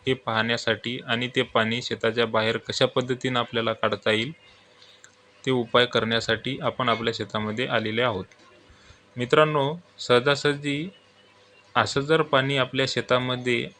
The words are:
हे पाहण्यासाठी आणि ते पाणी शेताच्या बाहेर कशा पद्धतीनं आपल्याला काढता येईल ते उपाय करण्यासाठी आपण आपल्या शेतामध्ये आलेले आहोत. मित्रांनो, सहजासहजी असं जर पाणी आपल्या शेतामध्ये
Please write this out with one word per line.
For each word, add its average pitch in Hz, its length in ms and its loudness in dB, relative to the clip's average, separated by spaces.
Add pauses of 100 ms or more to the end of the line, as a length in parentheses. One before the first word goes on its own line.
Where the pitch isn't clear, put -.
हे 131 100 2
पाहण्यासाठी 117 920 -2
आणि 123 300 -2
ते 127 120 2
पाणी 113 340 0
शेताच्या 117 460 -2
बाहेर 110 280 0 (100)
कशा - 220 0
पद्धतीनं 127 520 -2
आपल्याला 117 340 -2
काढता 107 360 -2
येईल 113 220 0 (1120)
ते 135 80 -2
उपाय 123 360 4
करण्यासाठी 113 720 -2
आपण 123 260 -2
आपल्या 113 280 0
शेतामध्ये 107 520 -4
आलेले 113 340 0
आहोत. 104 220 -2 (920)
मित्रांनो, 147 580 2 (240)
सहजासहजी 143 880 0 (840)
असं 120 280 2
जर 156 220 2
पाणी 139 340 2
आपल्या 131 300 0
शेतामध्ये 123 800 0 (120)